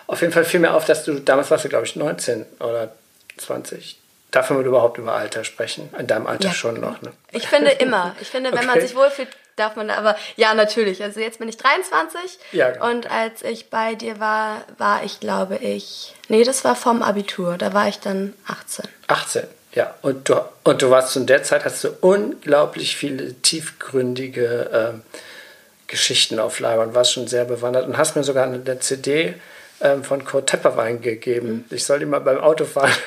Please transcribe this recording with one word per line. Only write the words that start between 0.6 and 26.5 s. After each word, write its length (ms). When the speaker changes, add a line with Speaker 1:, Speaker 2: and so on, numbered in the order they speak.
Speaker 1:
auf, 100
dass 200
du, 160
damals 320
warst 120
du, 40
glaub 160
ich, 100
neunzehn 500
oder 320
zwanzig. 640
Darf 180
man 140
überhaupt 340
über 140
Alter 320
sprechen? 520
In 120
deinem 180
Alter 220
Speaker 2:
Ja. 60
Speaker 1:
schon 260
noch, 220
ne? 100
Speaker 2:
Ich 160
finde 240
immer. 500
Ich 80
finde, 220
wenn 160
man 120
Speaker 1:
Okay. 80
Speaker 2:
sich 100
wohlfühlt, 320
darf 220
man 120
da, 80
aber 200
ja, 180
natürlich. 500
Also 160
jetzt 180
bin 100
ich 80
dreiundzwanzig 840
Speaker 1:
Ja, 200
genau. 200
Speaker 2:
und 200
als 320
ich 280
bei 240
dir 240
war, 440
war 260
ich, 160
glaube 360
ich, 580
nee, 140
das 220
war 100
vorm 280
Abitur, 560
da 160
war 120
ich 140
dann 320
achtzehn. 420
Speaker 1:
Achtzehn, 380
ja. 200
Und 260
du, 120
und 180
du 80
warst 220
zu 80
der 220
Zeit, 220
hast 200
du 40
unglaublich 960
viele 460
tiefgründige, 1300
ähm, 300
Geschichten 500
auf 220